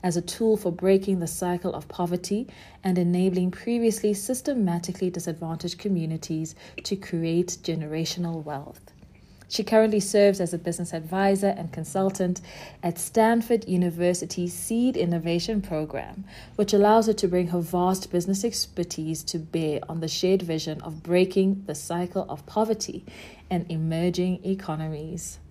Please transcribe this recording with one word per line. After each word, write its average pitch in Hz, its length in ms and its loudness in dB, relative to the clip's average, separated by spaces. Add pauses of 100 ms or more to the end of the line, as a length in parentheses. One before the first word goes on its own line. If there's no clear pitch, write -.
as 175 160 0
a 175 60 -2
tool 220 340 2
for 185 140 0
breaking 190 480 2
the 165 80 -2
cycle 180 480 -4
of 165 120 -12
poverty 180 600 -2 (360)
and 185 140 2
enabling 180 540 2
previously 226 640 0
systematically 190 960 -2
disadvantaged 165 680 -6
communities 160 800 -4 (260)
to - 140 -4
create 170 680 -2
generational 160 800 -4
wealth. 147 380 -10 (680)
She 214 120 -2
currently 220 360 6
serves 202 400 6
as 175 140 0
a 165 60 -4
business 170 340 -4
advisor 196 540 2
and 165 260 -2
consultant 185 680 0 (440)
at 170 160 -2
Stanford 226 680 4
University's 175 880 0
Seed 240 420 0
Innovation 170 640 0
Program, 156 640 -6 (320)
which 208 160 2
allows 214 360 8
her 214 60 4
to 196 140 0
bring 175 200 2
her 175 120 0
vast 180 520 0
business 196 340 0
expertise 165 800 -4
to - 160 -6
bear 156 400 -2 (100)
on 165 120 -6
the 160 60 -4
shared 185 360 2
vision 160 380 -4
of 156 200 -10
breaking 185 640 2
the 151 80 -6
cycle 175 560 -4
of 143 160 -10
poverty 220 580 -2 (460)
and 170 220 -2
emerging 170 760 -2
economies. 160 920 -6 (120)